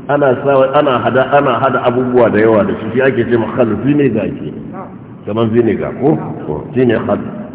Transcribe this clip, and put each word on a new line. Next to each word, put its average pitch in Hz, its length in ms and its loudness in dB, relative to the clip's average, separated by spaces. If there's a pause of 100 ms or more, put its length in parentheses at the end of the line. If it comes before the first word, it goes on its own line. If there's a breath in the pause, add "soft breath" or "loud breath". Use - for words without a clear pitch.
ana 143 400 2
sawa, 135 280 4
ana 143 260 2
hada, 117 240 0 (100)
ana 139 260 2
hada 131 240 0
abubuwa 123 480 2
da 104 80 0
yawa 110 260 4
da 95 100 -2
shi, - 200 -8
shi 127 80 2
ake 117 260 0
ce 117 80 2
ma 107 100 0 (100)
khall, 110 260 0
vinegar 123 460 0
ke. 78 240 -8 (720)
Kamar 110 200 0
vinegar 107 520 0
ko? - 160 2 (320)
Ko, 76 180 -6 (100)
shine 120 200 4
khall. 107 240 -2 (360)